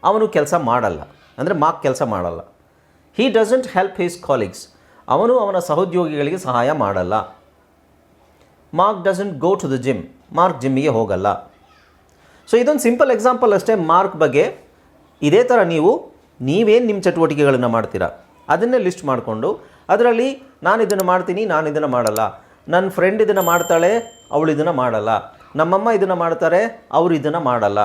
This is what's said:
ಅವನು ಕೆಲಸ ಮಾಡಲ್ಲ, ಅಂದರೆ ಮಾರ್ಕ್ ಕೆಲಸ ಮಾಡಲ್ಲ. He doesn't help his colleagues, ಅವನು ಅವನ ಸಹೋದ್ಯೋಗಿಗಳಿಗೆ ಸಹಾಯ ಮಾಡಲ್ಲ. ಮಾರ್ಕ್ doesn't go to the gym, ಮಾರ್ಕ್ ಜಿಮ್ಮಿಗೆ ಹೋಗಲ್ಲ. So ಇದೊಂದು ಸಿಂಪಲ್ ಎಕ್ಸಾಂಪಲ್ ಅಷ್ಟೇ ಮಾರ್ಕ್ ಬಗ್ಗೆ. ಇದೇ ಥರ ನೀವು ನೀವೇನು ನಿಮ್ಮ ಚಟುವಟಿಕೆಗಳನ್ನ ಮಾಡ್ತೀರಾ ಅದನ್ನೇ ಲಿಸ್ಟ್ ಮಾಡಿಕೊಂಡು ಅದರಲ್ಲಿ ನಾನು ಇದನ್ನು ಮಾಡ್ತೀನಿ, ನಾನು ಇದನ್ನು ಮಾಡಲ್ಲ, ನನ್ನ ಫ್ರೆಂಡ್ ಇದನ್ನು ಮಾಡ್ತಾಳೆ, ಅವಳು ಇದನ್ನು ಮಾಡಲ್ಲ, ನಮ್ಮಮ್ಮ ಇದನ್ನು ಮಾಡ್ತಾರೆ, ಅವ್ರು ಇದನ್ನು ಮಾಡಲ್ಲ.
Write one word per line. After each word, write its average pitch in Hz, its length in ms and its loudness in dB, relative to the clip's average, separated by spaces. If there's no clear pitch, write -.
ಅವನು 208 240 2
ಕೆಲಸ 151 260 0
ಮಾಡಲ್ಲ, 117 460 0
ಅಂದರೆ 170 160 -2
ಮಾರ್ಕ್ 165 280 0
ಕೆಲಸ 135 200 0
ಮಾಡಲ್ಲ. 87 380 -4
He 226 160 2
doesn't 226 300 2
help 190 320 -2
his 175 160 -4
colleagues, 110 320 -2
ಅವನು 226 300 2
ಅವನ 202 200 0
ಸಹೋದ್ಯೋಗಿಗಳಿಗೆ 165 800 -2
ಸಹಾಯ 127 340 0
ಮಾಡಲ್ಲ. 98 420 -2
ಮಾರ್ಕ್ 190 340 0
doesn't 190 260 -2
go 180 80 2
to - 120 -6
the 123 120 -4
gym, 110 160 -2
ಮಾರ್ಕ್ 165 280 0
ಜಿಮ್ಮಿಗೆ 135 280 0
ಹೋಗಲ್ಲ. 101 640 -2
So 233 100 4
ಇದೊಂದು 285 200 2
ಸಿಂಪಲ್ 247 300 2
ಎಕ್ಸಾಂಪಲ್ 240 420 2
ಅಷ್ಟೇ 214 220 2
ಮಾರ್ಕ್ 180 420 2
ಬಗ್ಗೆ. 147 420 2
ಇದೇ 175 220 4
ಥರ 247 180 4
ನೀವು 170 500 0
ನೀವೇನು 214 460 2
ನಿಮ್ಮ 202 160 -2
ಚಟುವಟಿಕೆಗಳನ್ನ 147 640 2
ಮಾಡ್ತೀರಾ 104 420 -2
ಅದನ್ನೇ 233 300 2
ಲಿಸ್ಟ್ 180 260 -4
ಮಾಡಿಕೊಂಡು 127 720 -4
ಅದರಲ್ಲಿ 240 540 2
ನಾನು 214 200 2
ಇದನ್ನು 196 220 -2
ಮಾಡ್ತೀನಿ, 185 400 -2
ನಾನು 160 240 -2
ಇದನ್ನು 151 200 -2
ಮಾಡಲ್ಲ, 110 580 -2
ನನ್ನ 180 200 0
ಫ್ರೆಂಡ್ 190 340 0
ಇದನ್ನು 196 200 0
ಮಾಡ್ತಾಳೆ, 170 480 2
ಅವಳು 156 220 0
ಇದನ್ನು 156 200 -2
ಮಾಡಲ್ಲ, 117 360 -2
ನಮ್ಮಮ್ಮ 185 340 0
ಇದನ್ನು 185 260 0
ಮಾಡ್ತಾರೆ, 170 760 -2
ಅವ್ರು 165 220 2
ಇದನ್ನು 151 260 -2
ಮಾಡಲ್ಲ. 113 440 0